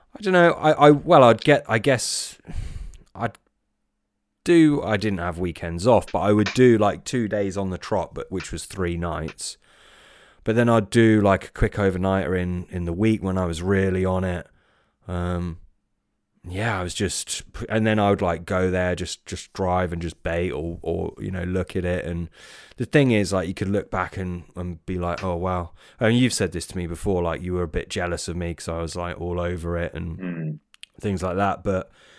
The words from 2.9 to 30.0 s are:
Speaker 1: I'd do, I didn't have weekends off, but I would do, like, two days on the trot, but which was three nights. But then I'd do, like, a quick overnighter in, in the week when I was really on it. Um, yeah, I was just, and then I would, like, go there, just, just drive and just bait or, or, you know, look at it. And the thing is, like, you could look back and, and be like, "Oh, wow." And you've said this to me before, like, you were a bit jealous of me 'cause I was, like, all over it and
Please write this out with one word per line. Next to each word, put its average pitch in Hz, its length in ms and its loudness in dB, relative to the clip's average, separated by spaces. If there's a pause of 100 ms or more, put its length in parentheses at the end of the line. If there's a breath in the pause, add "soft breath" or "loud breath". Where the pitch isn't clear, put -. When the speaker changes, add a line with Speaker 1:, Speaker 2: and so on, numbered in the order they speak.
Speaker 1:
I'd 113 240 -6 (1040)
do, 156 380 6
I 104 140 0
didn't 98 240 -2
have 87 180 -4
weekends 87 480 -4
off, 113 260 4
but 85 80 -2
I 101 120 4
would 107 220 2
do, 123 240 8
like, 101 260 0
two 117 240 -4
days 98 280 -2
on 95 140 -4
the 90 80 -6
trot, - 360 -4
but - 160 -10
which 90 220 -8
was 85 140 -10
three 87 300 -4
nights. 82 600 -8 (880 soft breath)
But 113 120 0
then 117 120 4
I'd 113 220 4
do, 110 300 6
like, 98 260 2
a - 60 -20
quick - 220 -2
overnighter 95 640 0
in, 90 300 -4
in 87 160 -6
the 85 80 -4
week 110 300 0
when 92 160 -2
I 90 80 0
was 85 160 -4
really 95 420 2
on 92 200 0
it. 175 220 -6 (600)
Um, 87 520 -4 (840)
yeah, 98 360 -4
I - 20 -4
was 85 120 -6
just, - 500 -6 (240)
and 110 180 0
then 107 140 2
I 101 100 4
would, 98 100 2
like, 85 240 -2
go 92 240 0
there, 90 280 0
just, - 300 -10
just - 260 -12
drive 90 400 0
and 85 100 -6
just 82 220 -8
bait 85 260 -2
or, 85 320 -6
or, 85 380 -4
you 101 100 -8
know, 90 140 -6
look 90 320 -4
at 90 80 -2
it. 90 200 -4
And 85 240 -6 (500 loud breath)
the 123 60 -4
thing 135 280 4
is, 98 200 2
like, 90 140 0
you 92 80 -6
could 95 140 -4
look 101 240 -2
back 90 240 -4
and, 90 260 -6 (140)
and 90 280 -10
be 92 140 -6
like, 87 240 -4
"Oh, 90 140 -4
wow." 87 340 -4 (300 soft breath)
And 117 180 4
you've 123 140 2
said 92 180 -2
this 85 160 -8
to - 100 -14
me 87 120 -4
before, 87 340 -2
like, 80 200 -4
you 90 120 -6
were 90 80 -2
a 85 60 -4
bit 85 200 -6
jealous 87 380 -6
of 85 100 -8
me 85 180 -6
'cause - 120 -14
I 82 160 -4
was, 82 140 -8
like, 87 240 -8
all 87 180 -4
over 85 400 -4
it 85 160 -6
and 87 240 -8